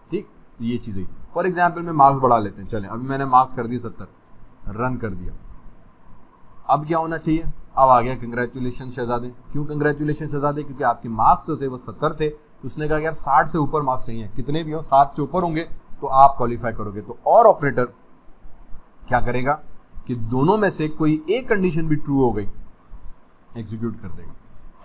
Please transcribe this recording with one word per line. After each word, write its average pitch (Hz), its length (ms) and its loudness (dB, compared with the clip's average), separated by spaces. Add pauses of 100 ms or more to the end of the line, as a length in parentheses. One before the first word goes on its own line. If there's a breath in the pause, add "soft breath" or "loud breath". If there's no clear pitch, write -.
(120)
ठीक, 190 180 -6 (320)
ये 117 160 -2
चीज़ 110 180 -8
हुई। 92 120 -2 (300)
For 175 80 0
example, 175 360 0
मैं 170 120 -6
marks 139 280 8
बढ़ा 120 160 6
लेते 101 240 -4
हैं, 95 60 -14
चलें, 101 220 -6
अभी 120 180 -8
मैंने 139 180 -4
marks 131 280 4
कर 117 140 -4
दिए 123 120 -6
सत्तर, 107 280 -12 (600)
Run 120 300 -4
कर 120 120 -6
दिया। 90 240 -6 (1400)
अब 151 180 2
क्या 165 100 0
होना 160 200 -2
चाहिए? 160 260 0 (340)
अब 135 120 6
आ 123 120 8
गया, 127 140 -2
"कंग्रेचुलेशन 123 760 -6
शहजादे।" 120 380 -4 (240)
क्यों 147 140 -2
कंग्रेचुलेशन 147 640 -2
शहजादे? 143 360 -2
क्योंकि 139 200 -8
आपके 120 260 -2
marks 117 380 2
जो 151 100 -4
थे, 135 100 -6
वो 127 100 -8
सत्तर 127 360 -4
थे। 156 160 -2
तो - 360 -18
उसने 147 240 -6
कहा, 156 80 2
"यार, 156 160 -2
साठ 147 340 2
से - 100 -2
ऊपर 151 240 0
marks 131 280 0
नहीं 113 120 -4
है, 104 140 -8
कितने 147 280 -2
भी 151 80 -8
हो, 156 100 -6
साठ 143 340 4
से 151 60 -4
ऊपर 147 220 0
होंगे 165 200 -2 (380)
तो 139 60 -6
आप 135 300 8
qualify 120 360 -2
करोगे।" 104 280 -6
तो 104 160 -12 (100)
और 202 180 8
operator 135 400 4 (1200)
क्या 123 140 2
करेगा 127 320 2 (540)
कि 127 80 -4
दोनों 127 420 2
में 202 120 4
से 156 180 -4
कोई 156 420 0
एक 247 200 -2
condition 180 380 2
भी 151 80 4
true 139 280 2
हो 120 80 4
गई, 101 160 -2 (1120)
execute 110 440 -8
कर 98 60 -12
देगा। 87 260 -6 (520)